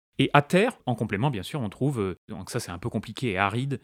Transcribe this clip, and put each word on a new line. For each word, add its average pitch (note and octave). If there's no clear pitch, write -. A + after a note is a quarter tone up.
Et C3+
à C#3+
terre, G#3
en B2
complément, A2+
bien G2+
sûr, C#3
on G2+
trouve, C3
euh, F#2
donc F#2
ça B2
c'est F#2
un E2+
peu -
compliqué A2
et F#2
aride, A#2+